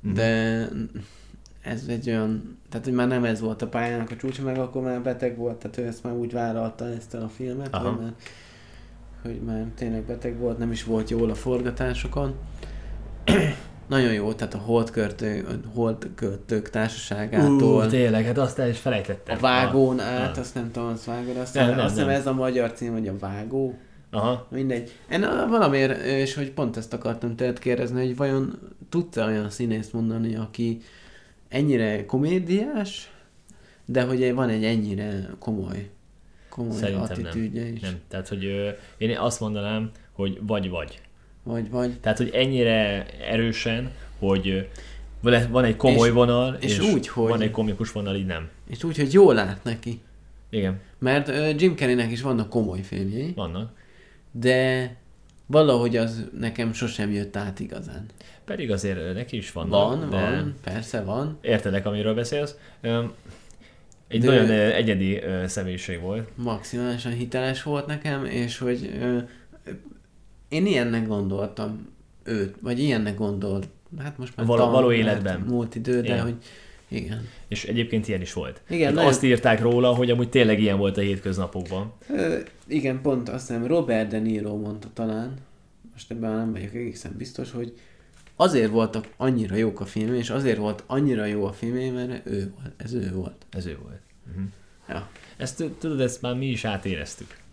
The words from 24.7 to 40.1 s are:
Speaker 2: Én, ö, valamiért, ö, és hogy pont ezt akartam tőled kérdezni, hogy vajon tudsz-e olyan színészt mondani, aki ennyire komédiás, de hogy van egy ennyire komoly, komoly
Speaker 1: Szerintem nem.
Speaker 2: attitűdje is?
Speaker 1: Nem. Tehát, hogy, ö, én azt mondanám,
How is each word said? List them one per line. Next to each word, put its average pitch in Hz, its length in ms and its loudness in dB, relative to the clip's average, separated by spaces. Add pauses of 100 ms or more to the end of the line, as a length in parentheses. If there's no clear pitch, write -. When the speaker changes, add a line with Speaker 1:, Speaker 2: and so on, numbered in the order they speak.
Speaker 2:
Én, 185 120 0
ö, - 260 0
valamiért, 139 500 4
ö, 135 180 0
és 135 180 0
hogy 139 160 -4
pont 131 260 -2
ezt 113 160 -8
akartam 117 440 -4
tőled 123 220 -2
kérdezni, 127 480 0
hogy 127 100 -2
vajon 135 420 0 (300)
tudsz-e 170 360 0
olyan 107 260 0
színészt 110 420 -2
mondani, 113 440 0
aki 113 440 -2 (680)
ennyire 113 580 2
komédiás, 185 1040 0 (720)
de 123 180 2
hogy 127 320 2
van 127 140 2
egy 110 160 2
ennyire 104 760 0
komoly, 98 520 -4 (580)
komoly 117 280 -6
Speaker 1:
Szerintem 98 260 0 (140)
nem. 87 100 -4
Speaker 2:
attitűdje 110 400 -4
is? 113 140 -8
Speaker 1:
Nem. 92 140 -6 (140)
Tehát, 95 200 -8
hogy, 98 160 -6
ö, 101 240 -2 (300)
én 113 200 0
azt 113 220 -2
mondanám, 107 500 -4 (220)